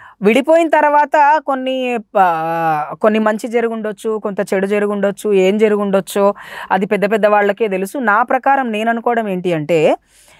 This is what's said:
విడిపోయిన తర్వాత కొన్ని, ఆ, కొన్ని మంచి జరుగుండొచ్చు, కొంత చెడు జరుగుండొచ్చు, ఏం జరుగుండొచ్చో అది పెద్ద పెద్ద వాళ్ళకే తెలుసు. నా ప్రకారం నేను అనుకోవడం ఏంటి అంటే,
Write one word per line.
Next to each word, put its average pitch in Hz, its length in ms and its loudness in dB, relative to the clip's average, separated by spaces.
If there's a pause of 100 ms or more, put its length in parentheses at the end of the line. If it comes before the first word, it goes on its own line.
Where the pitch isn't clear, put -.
(220)
విడిపోయిన 277 460 4
తర్వాత 294 760 2
కొన్ని, 262 520 -4 (200)
ఆ, 165 840 0
కొన్ని 220 160 2
మంచి 214 300 -2
జరుగుండొచ్చు, 220 760 -4
కొంత 208 180 -6
చెడు 190 260 -2
జరుగుండొచ్చు, 202 680 -2
ఏం 190 260 4
జరుగుండొచ్చో 202 760 2 (360)
అది 190 160 0
పెద్ద 202 260 -2
పెద్ద 214 140 2
వాళ్ళకే 208 420 2
తెలుసు. 196 300 -6
నా 220 240 2
ప్రకారం 262 500 0
నేను 220 180 -2
అనుకోవడం 233 380 -2
ఏంటి 180 240 -4
అంటే, 165 440 2 (420)